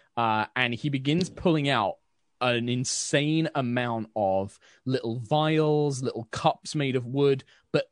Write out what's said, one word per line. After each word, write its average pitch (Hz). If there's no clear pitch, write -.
uh, 110
and 120
he 151
begins 143
pulling 156
out 113
an 120
insane 147
amount 120
of 95
little 123
vials, 151
little 110
cups -
made 139
of 120
wood, 139
but -